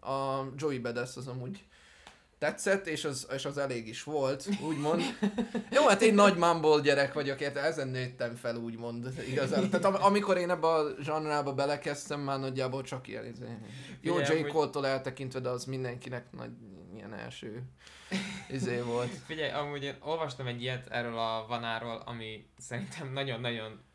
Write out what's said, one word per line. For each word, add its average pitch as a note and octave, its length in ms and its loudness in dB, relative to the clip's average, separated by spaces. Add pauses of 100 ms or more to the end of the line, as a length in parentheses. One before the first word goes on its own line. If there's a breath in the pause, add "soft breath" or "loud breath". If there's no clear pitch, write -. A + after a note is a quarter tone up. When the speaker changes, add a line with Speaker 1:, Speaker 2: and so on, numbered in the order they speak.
(100)
Speaker 1:
a C3+ 360 -2 (100)
Joey C#3+ 220 -2
Badass B2 380 -4
az B2+ 120 -10
amúgy B2+ 340 -8 (760 loud breath)
tetszett, G3 480 2
és D3+ 180 -2
az, C3+ 280 -2
és C3+ 120 -2
az C#3+ 140 -2
elég B2+ 300 -2
is - 140 -10
volt, C#3 460 0 (140)
úgymond. D#3 400 2 (380)
Speaker 2:
<laughs> - 300 -4
Speaker 1:
Jó, C#4+ 180 8
hát G3+ 140 6
én A3 120 8
nagy G3+ 220 10
mumble D#3+ 440 8
gyerek C#3 320 4
vagyok, C#3 280 -2
érted? C#3+ 240 -2
Ezen D3+ 240 0
nőttem B2+ 460 -4
fel, A#2 220 -4
úgymond, A#2 560 -6 (160)
igazán. C#3+ 420 2
Tehát F3+ 160 2
am-, G3 160 4
amikor G3 340 6
én F3 140 0
ebbe E3 160 2
a D#3+ 200 6 (140)
zsanrába D3 540 0
belekezdtem, C#3+ 680 -2
már C#3 200 -2
nagyjából C3 420 -2
csak B2+ 260 -8
ilyen, A2 180 -8
izé, A#2+ 200 -12 (540 loud breath)
jó, E3+ 140 0
Speaker 2:
Figyelj, D3 200 4
Speaker 1:
J. D#3+ 60 4
Speaker 2:
amúgy D3 120 -2
Speaker 1:
Cole-tól D3 340 0
eltekintve, C3 540 -2
de B2+ 80 -4
az B2 160 -4
mindenkinek B2+ 680 -6
nagy, A#2+ 180 -10 (440)
ilyen G#2 200 -12
első A#2 480 -10 (880 loud breath)
izé B2 300 -2
volt. A#2+ 300 0 (120)
Speaker 2:
<laughs> - 40 -18
Figyelj, D#3 240 -2
amúgy D3 320 -4
én C#3 180 -4
olvastam D3 460 -4
egy A#2+ 160 -4
ilyet B2 280 -4
erről A#2 280 -2
a A2+ 300 0
Vanáról, A#2 580 -4
ami A2+ 400 -10 (120)
szerintem C3 540 -8
nagyon-nagyon A#2 680 -4 (140)